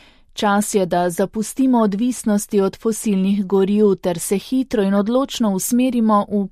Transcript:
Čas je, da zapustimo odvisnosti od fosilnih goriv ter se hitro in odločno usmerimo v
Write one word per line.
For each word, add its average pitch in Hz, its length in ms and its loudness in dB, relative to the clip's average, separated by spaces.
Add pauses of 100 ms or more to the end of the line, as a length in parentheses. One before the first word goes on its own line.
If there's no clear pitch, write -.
(320)
Čas 208 420 0
je, 190 120 2
da 175 240 0
zapustimo 220 720 0
odvisnosti 208 800 0
od 190 160 0
fosilnih 202 720 -2
goriv 196 500 2
ter 175 220 -4
se 196 200 -2
hitro 254 440 -2
in 196 120 0
odločno 226 600 0
usmerimo 220 760 0
v 202 240 -2